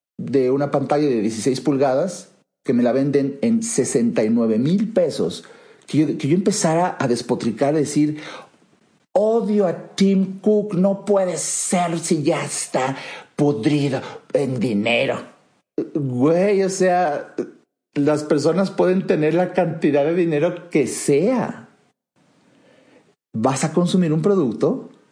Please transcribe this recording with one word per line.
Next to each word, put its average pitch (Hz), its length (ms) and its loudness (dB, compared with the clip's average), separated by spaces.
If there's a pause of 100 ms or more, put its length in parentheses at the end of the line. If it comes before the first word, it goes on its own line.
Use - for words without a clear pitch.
(180)
de 127 320 0
una 139 200 0
pantalla 147 360 0
de 120 140 0
dieciséis 110 400 -2
pulgadas, 143 680 0 (340)
que 131 80 -2
me 120 100 2
la 120 100 2
venden 139 500 0
en 117 200 2
sesenta 120 600 0
y 107 60 0
nueve 113 280 2
mil 180 340 0
pesos, 135 520 -2 (420)
que 131 120 -2
yo, 147 200 2
que 139 100 -4
yo 151 60 2
empezara 180 640 0
a 131 80 -2
despotricar, 117 680 -2
a 160 40 2
decir, 151 420 0 (920)
"Odio 208 540 2
a - 280 -6
Tim 190 460 2
Cook, 208 340 2
no 196 300 0
puede 190 320 0
ser 170 640 -2
si 156 240 -2
ya 147 220 0
está 135 520 -4 (400)
podrido 143 640 0 (320)
en 131 260 0
dinero". 120 600 0 (760)
Güey, 160 680 2
o 185 80 0
sea, 180 640 0 (600)
las 147 300 0
personas 165 460 0
pueden 180 360 0
tener 156 280 2
la 180 180 0
cantidad 156 520 2
de 165 100 0
dinero 170 560 -2
que 143 160 2
sea. 170 840 0 (1700)
Vas 131 300 -2
a 156 80 -2
consumir 175 400 2
un 156 100 0
producto, 180 640 0 (240)